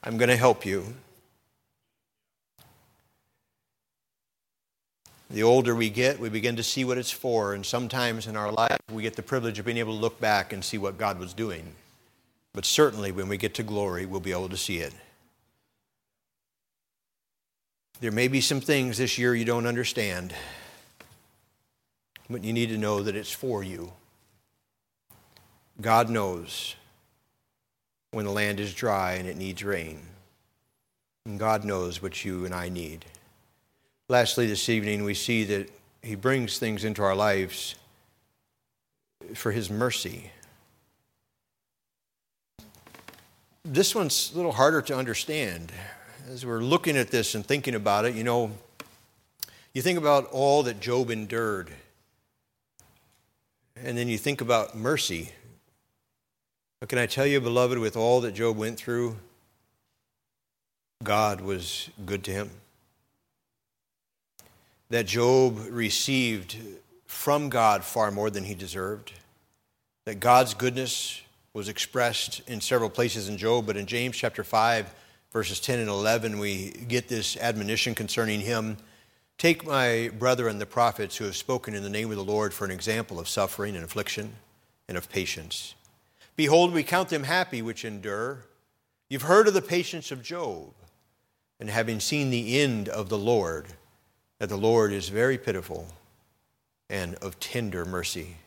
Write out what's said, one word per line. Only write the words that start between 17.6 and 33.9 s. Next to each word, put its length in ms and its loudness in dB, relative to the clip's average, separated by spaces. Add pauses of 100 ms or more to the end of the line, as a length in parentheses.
There 100 -2
may 160 2
be 120 2
some 220 0
things 380 0
this 180 0
year 160 4
you 120 0
don't 200 0
understand, 680 -2 (2000)
but 140 -6
you 100 -2
need 160 2
to 80 -2
know 240 0
that 140 -2
it's 160 -6
for 320 -4
you. 300 -10 (1900)
God 260 6
knows 680 -4 (1400)
when 140 -4
the 60 -2
land 280 0
is 160 -4
dry 380 0
and 140 -4
it 100 -8
needs 260 -8
rain. 380 -6 (1200)
And 140 -8
God 260 2
knows 340 -2
what 240 -8
you 220 -4
and 80 -6
I 160 -4
need. 360 -10 (1040)